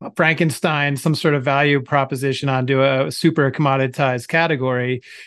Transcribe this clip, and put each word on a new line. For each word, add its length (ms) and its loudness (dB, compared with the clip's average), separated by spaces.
Frankenstein 800 0
some 180 0
sort 200 0
of 100 -2
value 360 2
proposition 680 -2
onto 340 2
a 300 0
super 400 0
commoditized 760 0
category 760 -2